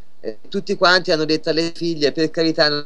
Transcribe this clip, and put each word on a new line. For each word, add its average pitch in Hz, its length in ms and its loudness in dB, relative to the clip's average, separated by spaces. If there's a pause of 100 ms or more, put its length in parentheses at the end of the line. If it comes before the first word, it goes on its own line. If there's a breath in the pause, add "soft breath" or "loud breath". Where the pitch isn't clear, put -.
(200)
eh, 110 200 -8 (100)
tutti 196 260 -4
quanti 180 380 4
hanno 156 100 2
detto 156 260 0
alle 165 240 0
figlie: 156 380 0
"Per 160 180 0
carità, 160 380 0
non 147 180 -2